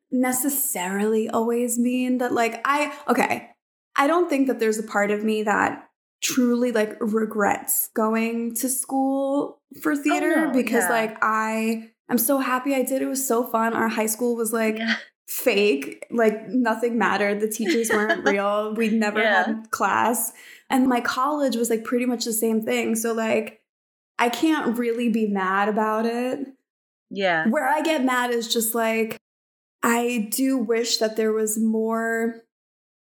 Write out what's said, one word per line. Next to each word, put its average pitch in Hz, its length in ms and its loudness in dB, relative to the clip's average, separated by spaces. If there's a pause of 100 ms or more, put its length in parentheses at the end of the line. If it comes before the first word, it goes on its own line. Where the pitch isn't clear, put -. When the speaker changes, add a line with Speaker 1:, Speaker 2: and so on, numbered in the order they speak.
(460)
Speaker 1:
necessarily 214 840 -2
always 233 500 0
mean 247 400 0
that, 247 140 0
like, 226 320 0
I, 294 320 0 (120)
okay, - 420 0 (460)
I 277 100 4
don't 339 220 2
think 277 180 2
that 226 140 0
there's 220 180 2
a 214 40 -6
part 202 280 0
of 208 140 -2
me 214 180 0
that 202 460 0 (340)
truly, 240 500 2
like, 214 280 0
regrets 214 920 0
going 226 600 -2
to 262 140 -4
school 269 920 -2 (220)
for 302 100 0
Speaker 2:
Oh, 294 40 0
Speaker 1:
theater 311 500 0
Speaker 2:
no, 269 60 -4
Speaker 1:
because, 233 320 2
Speaker 2:
yeah. 180 60 0
Speaker 1:
like, 220 320 -2
I, 220 680 -2 (180)
I'm 240 100 2
so 277 200 2
happy 254 360 -2
I 262 80 2
did. 269 200 -2
It 277 40 -2
was 269 200 -4
so 240 180 0
fun. 226 300 0
Our 226 140 0
high 220 180 -2
school 240 300 -2
was, 226 160 -2
like, 220 260 0
Speaker 2:
Yeah. 226 180 -2 (320)
Speaker 1:
fake. 208 800 0
Like, 226 380 2
nothing 233 480 0
mattered. 202 440 0
The 220 80 0
teachers 226 420 0
Speaker 2:
<laughs> - 20 2
Speaker 1:
weren't 214 340 0
real. 202 480 0
We 220 160 0
never 214 300 0
Speaker 2:
Yeah. 208 260 2
Speaker 1:
had 220 240 -6
class. 226 640 0 (380)
And 262 180 4
my 240 120 2
college 269 560 0
was, 233 140 0
like, 226 140 0
pretty 247 220 0
much 240 180 -2
the 233 80 -2
same 226 300 0
thing. 226 320 -2
So, 226 180 -2
like, 226 480 -2 (580)
I 240 120 2
can't 294 480 2
really 240 300 0
be 220 180 2
mad 196 420 0
about 214 380 0
it. 254 400 -4 (640)
Speaker 2:
Yeah. 185 380 0
Speaker 1:
Where 262 200 2
I 302 140 2
get 311 220 0
mad 247 260 0
is 233 220 -2
just, 226 220 0
like, 220 440 -2 (640)
I 240 520 0
do 262 220 2
wish 233 400 0
that 220 200 -2
there 220 160 0
was 220 260 -2
more. 226 840 0 (600)